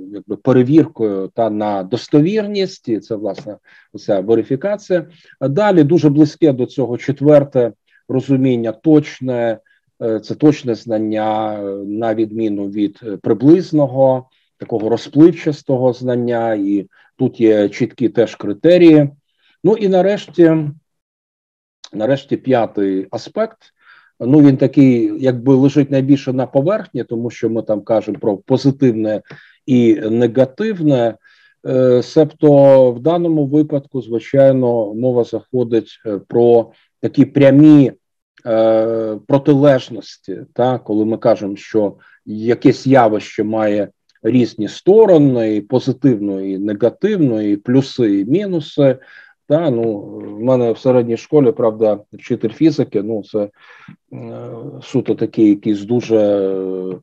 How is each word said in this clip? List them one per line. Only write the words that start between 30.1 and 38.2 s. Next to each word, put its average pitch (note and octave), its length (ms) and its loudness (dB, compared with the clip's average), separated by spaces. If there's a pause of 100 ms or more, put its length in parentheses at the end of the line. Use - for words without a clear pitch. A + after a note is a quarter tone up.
Е, B2+ 360 2
себто C#3 880 4
в A#2+ 80 -10
даному D#3+ 460 -2
випадку, C#3+ 560 -4
звичайно, A#2 920 0
мова A#2+ 300 -2
заходить, A#2 800 -4
е, G#2 220 -6
про A#2+ 440 2 (300)
такі B2 240 2
прямі, C#3 640 6 (540)